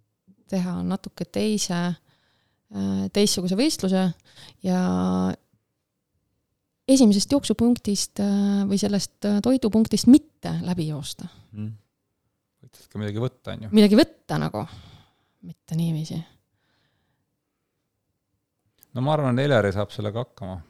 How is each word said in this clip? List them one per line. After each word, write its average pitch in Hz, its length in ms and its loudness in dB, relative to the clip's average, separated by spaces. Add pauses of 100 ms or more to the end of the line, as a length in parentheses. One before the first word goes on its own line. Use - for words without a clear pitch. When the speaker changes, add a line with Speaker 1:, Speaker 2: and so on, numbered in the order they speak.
(440)
Speaker 1:
teha 180 380 -4
natuke 180 440 -6
teise, 202 560 -2 (880)
äh, 196 380 -4
teistsuguse 190 500 0
võistluse 190 480 0 (540)
ja 180 200 -2 (2000)
esimesest 226 440 4
jooksupunktist, 233 880 0
äh, 202 460 0
või 196 100 0
sellest, 202 460 -2
äh, 208 180 0
toidupunktist 226 720 2
mitte 262 400 6 (100)
läbi 175 300 -4
joosta. 139 340 -10 (280)
Speaker 2:
Mm. 107 180 -10 (880)
Võtsid - 320 -20
ka 107 100 -12
midagi 104 220 -6
võtta, - 320 -8
on 110 80 -14
ju? 107 100 -12
Speaker 1:
Midagi 208 240 6
võtta - 420 0
nagu, 165 260 -6 (760)
mitte 165 360 -10
niiviisi. 165 400 -4 (2750)
Speaker 2:
No 120 60 -6
ma 143 140 -2
arvan, 131 240 0
et 139 80 0
Eleri 107 260 4
saab 101 220 -4
sellega 110 320 -6
hakkama. 95 320 -14 (120)